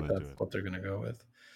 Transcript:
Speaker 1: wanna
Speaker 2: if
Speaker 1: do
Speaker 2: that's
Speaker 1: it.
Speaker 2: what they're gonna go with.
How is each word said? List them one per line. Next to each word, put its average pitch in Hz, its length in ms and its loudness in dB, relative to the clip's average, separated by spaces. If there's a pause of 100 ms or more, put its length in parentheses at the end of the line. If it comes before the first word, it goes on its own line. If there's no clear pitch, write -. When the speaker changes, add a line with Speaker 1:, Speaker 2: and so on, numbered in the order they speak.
Speaker 1:
wanna - 60 4
Speaker 2:
if - 20 2
Speaker 1:
do 95 100 6
Speaker 2:
that's 73 140 -4
Speaker 1:
it. - 80 -4
Speaker 2:
what - 100 0
they're 98 120 0
gonna 92 180 -2
go 98 180 -2
with. 113 240 -4 (340)